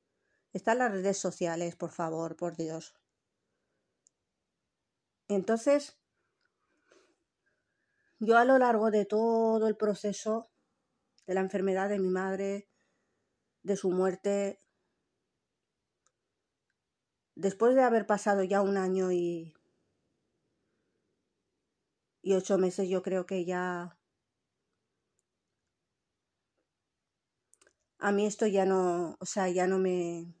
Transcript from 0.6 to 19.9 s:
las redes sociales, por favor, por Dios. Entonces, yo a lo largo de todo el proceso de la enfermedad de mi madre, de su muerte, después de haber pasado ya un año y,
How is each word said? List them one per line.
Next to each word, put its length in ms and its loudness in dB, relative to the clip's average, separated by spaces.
las 140 0
redes 260 0
sociales, 560 -4
por 160 -8
favor, 460 -6
por 200 -8
Dios. 380 -10
Entonces, 720 0
yo 180 6
a 60 8
lo 140 8
largo 340 4
de 120 2
todo 640 2
el 100 0
proceso 720 -4
de 80 -4
la 60 0
enfermedad 480 -2
de 100 -2
mi 100 -2
madre, 600 -4
de 120 -2
su 140 -2
muerte, 720 -2
después 400 2
de 80 6
haber 240 2
pasado 380 2
ya 180 2
un 140 0
año 340 0
y, 440 -4